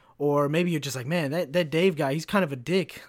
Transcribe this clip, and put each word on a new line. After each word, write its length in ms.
or 300
maybe 220
you're 80
just 160
like, 100
"Man, 240
that, 240
that 160
Dave 260
guy, 160
he's 140
kind 180
of 80
a 40
dick. 540